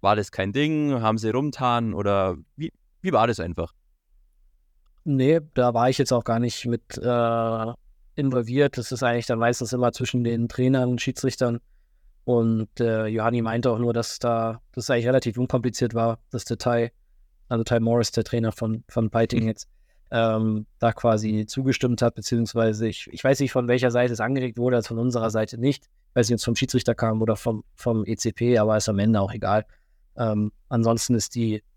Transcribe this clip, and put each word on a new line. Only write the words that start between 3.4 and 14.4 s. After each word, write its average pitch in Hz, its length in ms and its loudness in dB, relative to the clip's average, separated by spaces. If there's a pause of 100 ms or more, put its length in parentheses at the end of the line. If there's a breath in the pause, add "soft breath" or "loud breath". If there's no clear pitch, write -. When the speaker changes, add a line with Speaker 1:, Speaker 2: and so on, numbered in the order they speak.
Speaker 1:
einfach? 85 320 -6 (1300)
Speaker 2:
Nee, 143 360 4 (140)
da 123 180 2
war 117 160 4
ich 131 80 2
jetzt 135 160 2
auch 120 120 0
gar 117 140 0
nicht 120 280 -4
mit, - 320 -6
äh, 117 760 0 (420)
involviert. 135 600 0
Das 120 160 -6
ist 127 100 -4
eigentlich 120 240 0
dann 117 120 0
meistens 117 340 0
immer 123 200 2
zwischen 123 300 -2
den 117 240 0
Trainern 127 440 2
und 123 100 -2
Schiedsrichtern. 123 580 -2 (680)
Und, 113 560 0
äh, 113 260 0
Johanni 113 340 0
meinte 117 300 0
auch 113 80 0
nur, 120 160 2
dass 117 240 -2
da, 113 420 -2 (120)